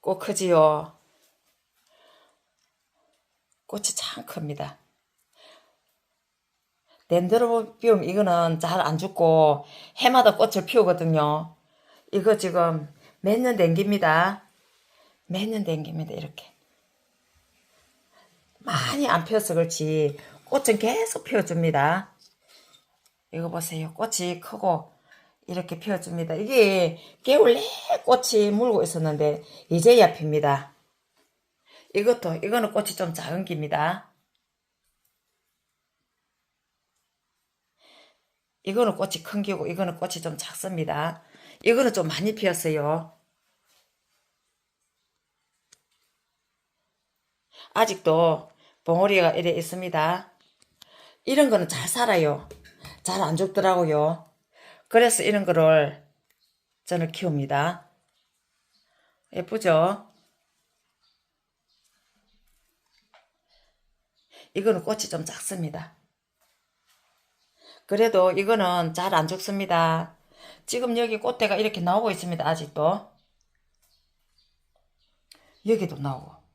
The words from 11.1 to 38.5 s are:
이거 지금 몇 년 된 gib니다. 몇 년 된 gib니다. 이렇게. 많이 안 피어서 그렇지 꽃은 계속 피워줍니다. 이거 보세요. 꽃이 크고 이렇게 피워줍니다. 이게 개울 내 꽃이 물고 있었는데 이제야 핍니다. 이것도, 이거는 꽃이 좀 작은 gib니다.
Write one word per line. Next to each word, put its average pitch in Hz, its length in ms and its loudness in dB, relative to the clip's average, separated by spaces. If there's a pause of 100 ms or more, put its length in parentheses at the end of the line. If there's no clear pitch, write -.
이거 208 260 2
지금 170 540 -2 (300)
몇 202 160 2
년 247 200 0
된 165 180 4
gib니다. 190 680 2 (840)
몇 185 220 -6
년 214 180 -4
된 160 180 -4
gib니다. 160 300 -10
이렇게. - 380 -16 (2000)
많이 262 480 -2
안 165 180 0
피어서 214 280 -2
그렇지 156 640 0 (280)
꽃은 247 340 0
계속 440 460 -4
피워줍니다. 165 840 0 (1200)
이거 165 160 -8
보세요. 165 440 -8
꽃이 180 460 -6
크고 175 520 -4 (580)
이렇게 175 300 -8
피워줍니다. 170 560 -6
이게 196 640 2 (240)
개울 254 320 6
내 415 60 -6 (440)
꽃이 226 460 2
물고 208 320 2
있었는데 151 600 -2 (260)
이제야 175 440 6
핍니다. 147 640 -2 (1200)
이것도, 208 480 0
이거는 214 280 -2
꽃이 - 180 -2
좀 165 260 -6
작은 170 320 -8
gib니다. 156 640 -6 (4000)